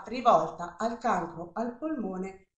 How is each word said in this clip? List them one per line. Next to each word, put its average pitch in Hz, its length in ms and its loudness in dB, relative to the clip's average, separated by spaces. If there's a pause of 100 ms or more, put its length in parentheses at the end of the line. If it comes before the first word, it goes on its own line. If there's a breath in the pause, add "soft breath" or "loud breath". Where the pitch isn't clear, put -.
rivolta 185 720 4
al 233 200 -2
cancro 175 560 -2
al 240 240 -4
polmone 190 800 -6